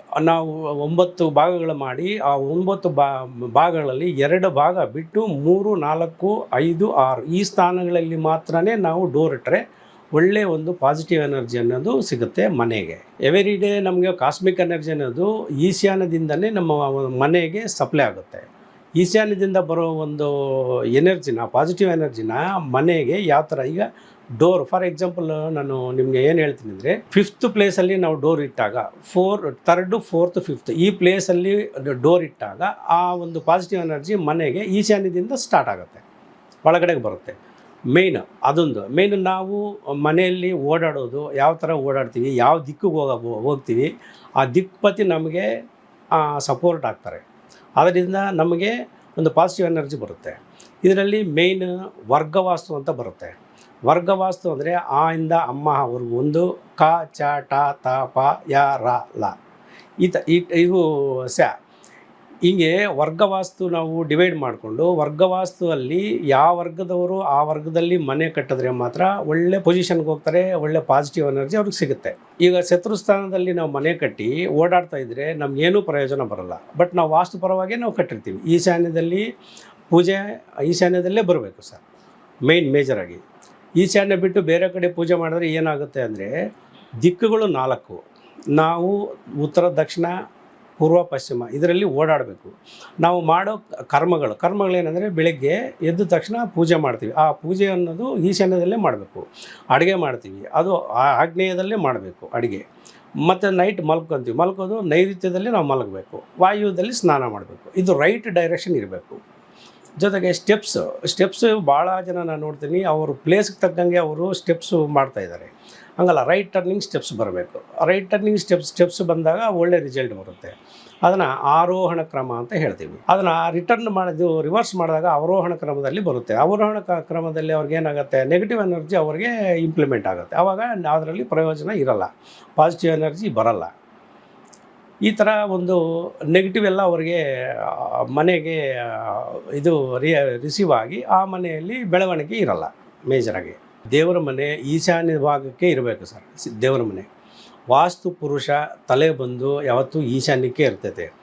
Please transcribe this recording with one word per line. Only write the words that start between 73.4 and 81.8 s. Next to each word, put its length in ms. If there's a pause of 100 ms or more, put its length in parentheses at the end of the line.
ನಾವು 180
ಮನೆ 240
ಕಟ್ಟಿ 520
ಓಡಾಡ್ತಾ 500
ಇದ್ರೆ 380
ನಮ್ಗೇನೂ 480
ಪ್ರಯೋಜನ 400
ಬರಲ್ಲ. 300 (260)
But 180
ನಾವು 140
ವಾಸ್ತು 280
ಪರವಾಗೇ 380
ನಾವು 160
ಕಟ್ಟಿರ್ತೀವಿ. 540
ಈಶಾನ್ಯದಲ್ಲಿ 880 (560)
ಪೂಜೆ 520 (220)
ಈಶಾನ್ಯದಲ್ಲೇ 580
ಬರಬೇಕು 400
ಸರ್, 180 (640)